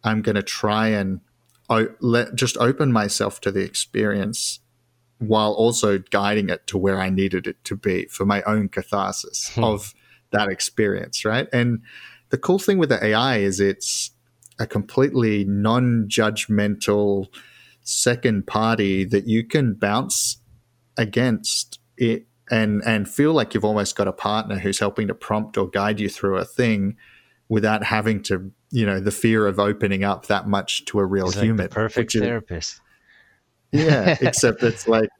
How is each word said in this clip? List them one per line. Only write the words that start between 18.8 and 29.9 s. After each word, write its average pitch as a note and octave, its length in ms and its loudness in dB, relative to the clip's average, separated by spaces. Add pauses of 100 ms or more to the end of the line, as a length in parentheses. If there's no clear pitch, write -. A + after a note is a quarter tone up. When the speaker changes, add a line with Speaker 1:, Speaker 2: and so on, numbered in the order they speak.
Speaker 1:
that G2+ 220 0
you A2+ 180 2
can B2+ 300 2
bounce A2 640 -2 (580)
against A#2 840 -2 (180)
it A#2 300 0 (240)
and, G#2+ 340 2
and G#2+ 240 0
feel D3+ 240 2
like B2 220 0
you've G#2 100 0
almost G#2+ 320 0
got G2 120 2
a F#2 40 -2
partner G#2 460 -2
who's F#2+ 200 -4
helping G2+ 300 -2
to F#2+ 60 -4
prompt G#2+ 420 -4
or F#2+ 120 0
guide G2+ 320 -2
you G2+ 80 -2
through G2 280 -2
a F#2 80 -2
thing A2 520 0 (520)
without G#2+ 360 0
having G#2+ 380 0
to, F#2+ 280 -4 (200)
you A#2 140 0
know, G2 160 0
the G2+ 100 0
fear A2 360 2
of F#2+ 120 0
opening G2+ 460 0